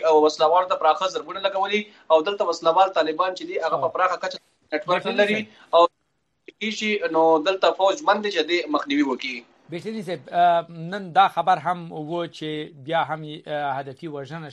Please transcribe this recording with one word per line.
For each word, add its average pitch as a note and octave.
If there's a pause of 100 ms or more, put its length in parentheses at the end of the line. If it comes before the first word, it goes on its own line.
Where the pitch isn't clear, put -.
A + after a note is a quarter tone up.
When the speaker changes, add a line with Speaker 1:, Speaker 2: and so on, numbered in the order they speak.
Speaker 1:
آه، D#3
وسلوالو E3
ته -
پراخه D#3+
ضربونه E3
لګولي G3 (280)
او D#3+
دلته G3+
وسلوال E3+
طالبان D#3+
چې D#3+
دي، G3 (100)
هغه D#3
په -
Speaker 2:
او -
Speaker 1:
پراخه F3+
کچه -
نیټورک F3+
نه F#3+
Speaker 2:
ډاکټر G3+
Speaker 1:
لري G#3
Speaker 2:
صاحب. -
Speaker 1:
او E3+ (760)
کیږي. G#3+
نو D#3+ (260)
دلته F#3+
فوج F#3+ (140)
بند G#3+
دی G3+
چې D#3+
دې F3 (180)
مخنیوي C#3+
وکړي. B2+ (360)
Speaker 2:
بیټني G3+
صاحب، E3 (200)
آه، E3+ (260)
نن F#3+
دا G3
خبر F3
هم F3 (120)
و E3
چې D#3 (360)
بیا D#3+
هم، D#3 (240)
آه، D3
هدفي C#3
وژنه C#3+